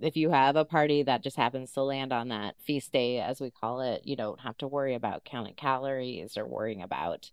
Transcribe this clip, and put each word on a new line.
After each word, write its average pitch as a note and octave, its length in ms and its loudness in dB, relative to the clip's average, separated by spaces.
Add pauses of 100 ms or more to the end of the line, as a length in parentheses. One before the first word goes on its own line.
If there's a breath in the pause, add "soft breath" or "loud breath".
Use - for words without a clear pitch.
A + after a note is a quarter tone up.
if D3+ 160 0
you D#3+ 140 4
have C#3+ 260 8
a D#3 80 6
party D3+ 400 4
that B2+ 180 2
just - 140 -6
happens B2+ 360 0
to C#3 100 0
land C3+ 300 -2
on A#2+ 160 -2
that G#2+ 320 -6
feast - 320 -2
day, B2 280 2
as A2+ 200 -4
we C3 120 -6
call A#2+ 280 -4
it, B2 240 -2
you C#3 120 -4
don't G#2+ 240 -6
have A#2 180 -8
to C#3+ 80 -6
worry C3+ 280 0
about A2+ 300 -4
counting A#2 300 -10
calories B2+ 800 -2
or G#2+ 100 -4
worrying G#2 360 -4
about, D#2+ 500 -4